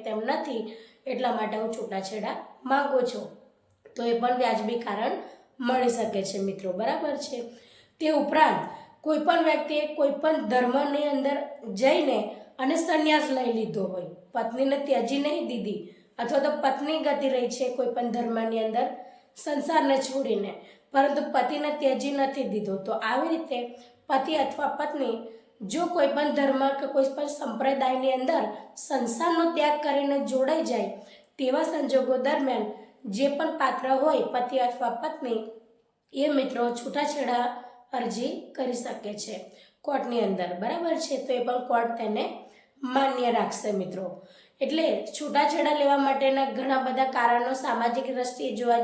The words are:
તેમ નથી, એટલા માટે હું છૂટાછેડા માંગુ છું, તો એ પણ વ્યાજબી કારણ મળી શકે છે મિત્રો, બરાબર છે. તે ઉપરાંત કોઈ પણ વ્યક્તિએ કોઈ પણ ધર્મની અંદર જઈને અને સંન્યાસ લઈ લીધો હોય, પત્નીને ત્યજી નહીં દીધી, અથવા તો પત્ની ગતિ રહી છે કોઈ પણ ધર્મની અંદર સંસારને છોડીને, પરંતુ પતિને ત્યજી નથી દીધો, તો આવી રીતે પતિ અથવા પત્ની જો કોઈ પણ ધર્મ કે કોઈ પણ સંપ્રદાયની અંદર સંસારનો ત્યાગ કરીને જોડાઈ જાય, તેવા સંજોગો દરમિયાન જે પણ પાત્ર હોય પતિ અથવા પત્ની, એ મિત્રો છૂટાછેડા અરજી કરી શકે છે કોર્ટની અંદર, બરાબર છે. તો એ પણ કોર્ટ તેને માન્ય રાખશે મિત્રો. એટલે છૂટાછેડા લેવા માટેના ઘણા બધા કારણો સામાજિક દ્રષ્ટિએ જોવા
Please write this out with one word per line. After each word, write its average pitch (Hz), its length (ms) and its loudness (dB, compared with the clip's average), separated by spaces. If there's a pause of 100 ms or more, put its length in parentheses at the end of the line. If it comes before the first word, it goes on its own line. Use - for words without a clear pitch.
તેમ 214 160 -4
નથી, 269 420 -4 (440)
એટલા 247 320 -2
માટે 214 200 -2
હું 226 160 -4
છૂટાછેડા 196 600 -6 (280)
માંગુ 269 380 2
છું, 220 240 -2 (600)
તો - 160 -10 (100)
એ - 80 2
પણ 247 220 2
વ્યાજબી 226 380 0
કારણ 226 360 -2 (440)
મળી 240 380 2
શકે 196 320 0
છે 208 100 -4
મિત્રો, 190 340 -4
બરાબર 277 440 -2
છે. - 200 -8 (640)
તે 311 100 0
ઉપરાંત 294 500 4 (400)
કોઈ 302 240 0
પણ 339 180 4
વ્યક્તિએ 302 380 2 (140)
કોઈ 277 260 2
પણ 311 300 2
ધર્મની 285 600 2
અંદર 262 240 0 (360)
જઈને 269 460 2 (380)
અને 269 200 0
સંન્યાસ 302 520 2
લઈ 254 240 0
લીધો 214 340 -2
હોય, 175 240 -8 (220)
પત્નીને 254 440 0
ત્યજી 269 480 0
નહીં 311 220 -2
દીધી, 208 340 -4 (360)
અથવા 277 280 0
તો 294 60 2 (100)
પત્ની 285 380 0
ગતિ 277 300 0
રહી 247 280 0
છે 262 120 -2
કોઈ 233 260 -2
પણ 240 200 -2
ધર્મની 226 500 -2
અંદર 233 220 0 (480)
સંસારને 277 640 2
છોડીને, 233 520 -2 (400)
પરંતુ 285 300 4 (120)
પતિને 294 360 0 (100)
ત્યજી 277 380 2
નથી 269 360 0
દીધો, 202 240 -2
તો - 160 -4
આવી 262 380 0
રીતે 269 260 -2 (500)
પતિ 294 300 2
અથવા 277 320 0 (100)
પત્ની 294 360 -2 (460)
જો 254 260 -2
કોઈ 339 280 2
પણ 294 220 2
ધર્મ 269 260 2 (160)
કે 285 80 -4
કોઈ 269 280 2
પણ 294 200 -4
સંપ્રદાયની 262 760 0
અંદર 262 300 2 (320)
સંસારનો 320 720 0 (100)
ત્યાગ 294 280 4
કરીને 277 340 2 (140)
જોડાઈ 269 400 2
જાય, 208 180 0 (480)
તેવા 285 340 0
સંજોગો 262 460 2
દરમિયાન 262 480 0 (500)
જે 269 140 2
પણ 320 300 -2
પાત્ર 262 260 -2 (180)
હોય 285 200 8 (100)
પતિ 247 260 2
અથવા 240 420 2
પત્ની, 254 400 -2 (720)
એ 277 140 2
મિત્રો 262 360 2 (140)
છૂટાછેડા 269 680 -2 (460)
અરજી 226 400 -2 (220)
કરી 247 300 -2
શકે 208 300 -8
છે 208 220 -10 (460)
કોર્ટની 240 460 0
અંદર, 180 220 -2 (100)
બરાબર 320 360 -2 (100)
છે. 277 120 -2
તો 247 160 -4
એ 247 120 0
પણ 247 220 -2
કોર્ટ 233 300 2
તેને 220 260 -2 (580)
માન્ય 254 500 2
રાખશે 214 400 0
મિત્રો. 185 360 -4 (540)
એટલે 320 240 0 (300)
છૂટાછેડા 294 640 2
લેવા 277 160 6
માટેના 269 580 2
ઘણા 262 300 0
બધા 262 320 0
કારણો 240 360 4
સામાજિક 240 540 -2
દ્રષ્ટિએ 254 480 -4
જોવા 240 280 2